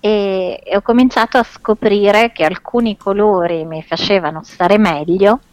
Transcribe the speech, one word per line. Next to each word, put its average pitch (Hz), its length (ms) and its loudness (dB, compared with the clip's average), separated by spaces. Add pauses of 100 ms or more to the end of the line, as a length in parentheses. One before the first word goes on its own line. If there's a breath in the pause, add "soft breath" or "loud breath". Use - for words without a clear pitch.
e, 196 600 -2
e - 140 -6
ho 202 60 0
cominciato 247 560 0
a 233 60 2
scoprire 208 880 0
che - 100 -4
alcuni 208 540 -2
colori 185 640 0
mi 160 200 -10
facevano 165 600 -4
stare 180 340 0
meglio 190 640 2 (120)